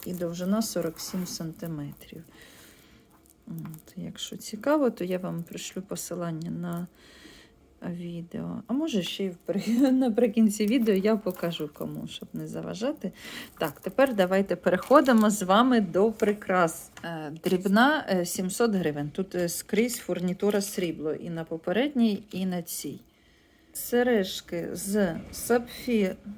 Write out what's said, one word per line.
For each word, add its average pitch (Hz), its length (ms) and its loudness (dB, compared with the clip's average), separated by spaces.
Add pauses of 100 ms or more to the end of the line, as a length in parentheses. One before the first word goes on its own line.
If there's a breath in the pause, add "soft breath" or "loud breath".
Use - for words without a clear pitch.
І 180 60 -6
довжина 180 500 -2
сорок 165 380 -4
сім 185 260 -6
сантиметрів. 160 960 -10 (1300 loud breath)
От, 160 460 -12
якщо - 400 -12
цікаво, 277 540 0
то 233 140 -4
я 180 140 -2
вам 170 240 -6
пришлю - 400 -10
посилання 170 680 -8
на 170 360 -6 (1040 loud breath)
відео. 170 760 -8
А 226 60 -6
може, 269 300 0
ще - 220 -4
й 190 60 -2
впри-, 226 600 2
<laughs> - 20 6
наприкінці 226 760 4
відео 226 280 4
я 208 220 4
покажу 165 580 -4
кому, 156 340 -8
щоб - 240 -14
не 156 140 -6
заважати. 175 640 -6 (460 loud breath)
Так, 156 220 -2
тепер 262 340 2
давайте 190 420 4
переходимо 220 720 6
з 208 120 0
вами 226 380 6
до 190 320 2
прикрас. 190 800 0 (140)
Е, 156 280 -8 (120)
дрібна, 202 680 4
е, 180 160 0
сімсот 202 480 0
гривень. 147 360 -2
Тут, 190 240 -6
е, 175 140 0
скрізь 226 480 0
фурнітура 185 640 -2
срібло 160 520 -4
і - 180 -8
на 165 140 -6
попередній, 208 800 0 (100)
і 185 140 -4
на 180 160 -4
цій. - 380 -10 (720 soft breath)
Сережки 233 1000 0
з 196 420 0 (180)
сапфі-, 233 840 0 (240)